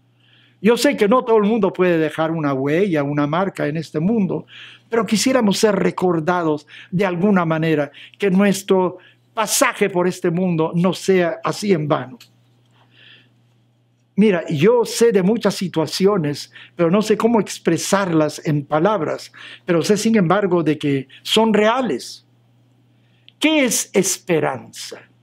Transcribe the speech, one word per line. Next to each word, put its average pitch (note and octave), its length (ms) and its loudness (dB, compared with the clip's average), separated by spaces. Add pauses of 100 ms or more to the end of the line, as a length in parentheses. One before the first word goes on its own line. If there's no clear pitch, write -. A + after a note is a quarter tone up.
(640)
Yo A#3 160 4
sé C4 180 2
que G3+ 120 2
no B3 180 4
todo A3+ 100 4
el G#3 80 4
mundo G3+ 300 0
puede F3+ 240 2
dejar D#3+ 320 -2
una D3+ 240 -2
huella, D3+ 480 0
una C#3+ 240 -2
marca E3 400 -2
en D3 100 -4
este D#3 240 -6
mundo, F3+ 460 -2 (420)
pero A3+ 160 -2
quisiéramos A3+ 540 0
ser G#3+ 160 2
recordados F3 920 -2 (240)
de F#3+ 140 0
alguna F3+ 400 0
manera, D#3+ 460 0 (280)
que G3+ 120 0
nuestro F#3 680 2 (380)
pasaje A3 560 0
por F3 180 0
este F3+ 220 -4
mundo E3 440 -2
no F3 200 0
sea F3 500 0
así F#3 300 -2
en D3+ 140 -4
vano. C3+ 300 -4 (2000)
Mira, F#3+ 320 2
yo G#3 360 2
sé A#3 260 2
de F#3+ 120 2
muchas G3+ 340 0
situaciones, D#3+ 960 -2 (240)
pero E3+ 140 2
no G#3 120 2
sé G#3+ 140 0
cómo A3+ 240 2
expresarlas E3 1080 -2
en D3 180 -2
palabras, D#3 680 -2 (320)
pero E3+ 180 0
sé, G#3 140 2
sin A3+ 200 0
embargo, F3+ 460 2
de D3+ 160 0
que C#3 300 -2 (140)
son A3 300 2
reales. G#3+ 760 -2 (1120)
¿Qué D4+ 240 2
es - 280 -4
esperanza? D3+ 1080 -4 (200)